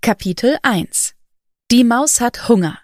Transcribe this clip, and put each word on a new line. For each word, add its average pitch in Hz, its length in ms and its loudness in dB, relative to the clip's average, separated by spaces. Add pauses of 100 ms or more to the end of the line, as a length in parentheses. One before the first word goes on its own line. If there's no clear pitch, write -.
Kapitel 220 540 -2
eins. 196 500 -4 (560)
Die 240 140 6
Maus 247 360 0
hat - 300 -6
Hunger. 180 340 2